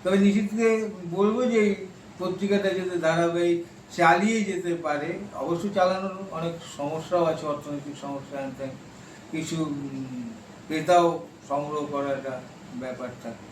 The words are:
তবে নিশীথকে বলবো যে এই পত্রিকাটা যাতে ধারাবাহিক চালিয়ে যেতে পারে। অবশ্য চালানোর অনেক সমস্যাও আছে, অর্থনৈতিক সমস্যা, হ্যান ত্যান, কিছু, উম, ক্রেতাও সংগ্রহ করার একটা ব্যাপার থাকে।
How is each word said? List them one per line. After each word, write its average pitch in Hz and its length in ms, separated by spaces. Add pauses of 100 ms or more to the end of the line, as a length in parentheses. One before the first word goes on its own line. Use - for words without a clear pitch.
তবে 196 140
নিশীথকে 214 680 (220)
বলবো 214 360
যে 226 140
এই 202 140 (440)
পত্রিকাটা 196 500
যাতে 180 300
ধারাবাহিক 170 680 (320)
চালিয়ে 185 440
যেতে 175 340
পারে। 156 440 (160)
অবশ্য 170 400
চালানোর 190 380 (180)
অনেক 165 220 (240)
সমস্যাও 160 480
আছে, 156 220
অর্থনৈতিক 143 540
সমস্যা, 139 380
হ্যান 135 180
ত্যান, 135 140 (600)
কিছু, 160 320
উম, 135 680 (360)
ক্রেতাও 165 600 (220)
সংগ্রহ 147 380
করার 143 260
একটা 131 280 (340)
ব্যাপার 123 340 (140)
থাকে। 113 300